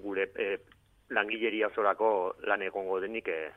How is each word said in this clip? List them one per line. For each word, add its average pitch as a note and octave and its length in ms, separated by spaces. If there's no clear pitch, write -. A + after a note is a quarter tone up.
gure, G2 320
e, G2 240
langileria G#2+ 580
osorako G2+ 680
lan G2+ 160
egongo F#2+ 380
denik, A2 280
e, D#2 280